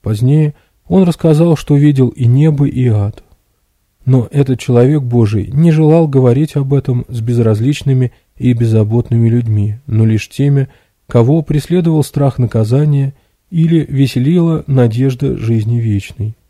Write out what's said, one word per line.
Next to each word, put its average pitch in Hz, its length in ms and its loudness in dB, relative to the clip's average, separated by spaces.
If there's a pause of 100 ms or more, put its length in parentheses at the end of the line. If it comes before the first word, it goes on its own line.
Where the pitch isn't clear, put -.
Позднее 139 520 0 (340)
он 185 160 2
рассказал, 165 520 2
что - 200 -2
видел 139 340 2
и 120 160 -4
небо, 139 420 2
и 127 200 -2
ад. 104 360 -2 (840)
Но 127 260 2
этот 135 280 -2
человек 131 420 2
Божий 113 460 -2
не 160 240 2
желал 160 360 2
говорить 135 480 0
об 139 200 -2
этом 127 320 -2
с 117 140 -10
безразличными 120 920 0 (260)
и 123 160 0
беззаботными 113 760 0
людьми, 110 480 -2 (100)
но 113 180 0
лишь 110 240 -2
теми, 139 380 0 (400)
кого 131 340 0
преследовал 156 640 -2
страх 139 340 -2
наказания 135 760 0 (340)
или 165 340 0
веселила 151 840 0
надежда 127 720 0
жизни 113 420 -2
вечной 110 560 -6 (140)